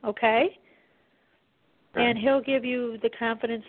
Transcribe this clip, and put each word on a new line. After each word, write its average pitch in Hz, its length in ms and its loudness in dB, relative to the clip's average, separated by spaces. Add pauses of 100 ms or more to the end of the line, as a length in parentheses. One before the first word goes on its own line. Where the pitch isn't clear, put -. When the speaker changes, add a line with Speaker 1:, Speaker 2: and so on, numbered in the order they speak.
Speaker 1:
okay? 226 540 2 (1400)
Speaker 2:
Okay. 240 100 2
Speaker 1:
And 233 120 2
he'll 269 240 2
give 269 220 0
you 247 380 -4
the 233 160 0
confidence 226 520 -4